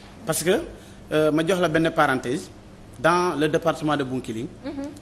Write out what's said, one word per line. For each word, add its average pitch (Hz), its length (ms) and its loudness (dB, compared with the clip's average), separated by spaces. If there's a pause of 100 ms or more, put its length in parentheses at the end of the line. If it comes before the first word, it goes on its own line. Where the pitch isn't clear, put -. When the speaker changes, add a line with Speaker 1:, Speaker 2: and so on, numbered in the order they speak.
(240)
Speaker 1:
Parce 160 200 -2
que, 196 160 4 (520)
euh, 156 200 4
ma 160 120 2
jox 180 160 2
la 175 80 4
benn 160 220 2
parenthèse, 143 580 2 (520)
dans 175 360 4
le 151 120 2
département 156 480 2
de 143 80 0
Bounkiling, 123 420 -4 (180)
Speaker 2:
Mhm. 277 180 -8 (200)